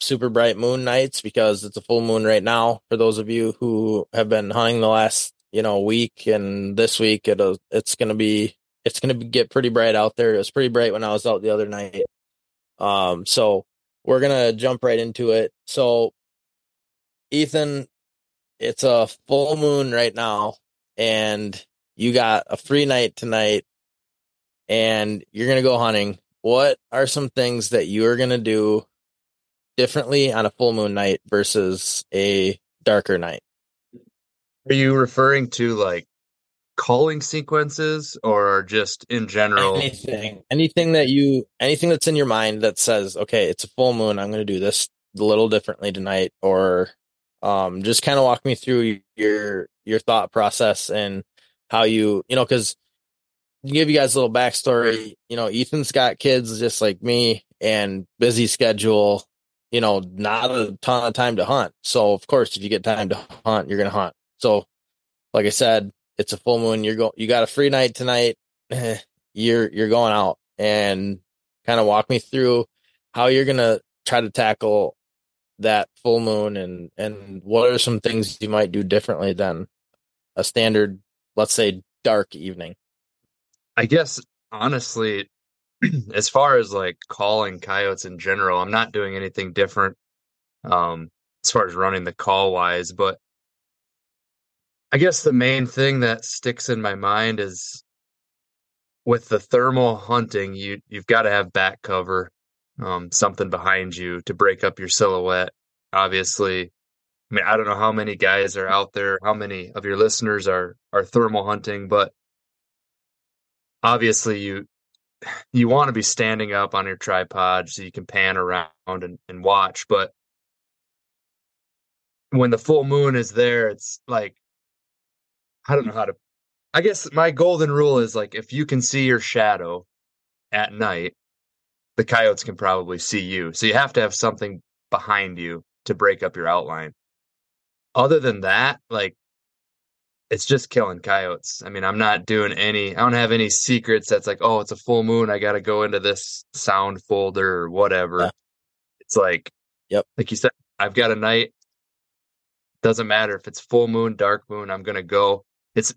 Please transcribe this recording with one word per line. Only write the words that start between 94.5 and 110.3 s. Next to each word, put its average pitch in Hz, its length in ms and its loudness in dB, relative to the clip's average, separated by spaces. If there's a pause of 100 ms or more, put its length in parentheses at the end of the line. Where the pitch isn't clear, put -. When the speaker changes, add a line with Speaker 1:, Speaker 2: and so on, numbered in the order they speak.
Speaker 2:
I 139 60 4
guess 170 260 2
the 151 100 4
main 127 340 2
thing 135 340 0
that 113 220 0
sticks - 460 -6
in 113 120 -2
my 101 140 -2
mind 104 440 -2
is 95 440 -10 (1200)
with 117 220 0
the 107 120 0
thermal 123 560 2
hunting, 107 600 -2
you, 98 320 -10
you've 101 200 -12
gotta 113 220 4
have 101 220 0
back 95 300 0
cover, 92 500 -4 (500)
um, 90 300 -8
something 98 380 -2
behind 92 460 -2
you 90 260 -8
to 95 120 -8
break 95 300 0
up 98 160 -4
your 95 80 -10
silhouette. 92 640 0 (420)
Obviously, 95 800 -2 (600)
I 104 40 -6
mean, 98 100 0
I 107 120 2
don't 110 80 -4
know 104 100 -2
how 107 160 0
many 107 240 -6
guys 98 400 0
are 95 120 -6
out 98 260 -2
there, 98 280 -4
how 104 120 0
many 98 380 -10
of 101 140 -10
your 98 120 -2
listeners 104 500 0